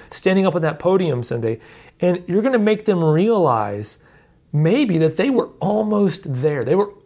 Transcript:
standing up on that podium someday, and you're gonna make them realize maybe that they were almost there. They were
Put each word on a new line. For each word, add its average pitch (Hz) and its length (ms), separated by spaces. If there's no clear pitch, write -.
standing 190 380
up 175 80
on 165 80
that 147 160
podium 175 420
someday, 113 380
and 180 260
you're 185 160
gonna 254 160
make 214 280
them 180 180
realize 151 960
maybe 180 440
that 160 180
they 233 140
were 254 180
almost 208 640
there. 135 400
They 147 100
were 202 160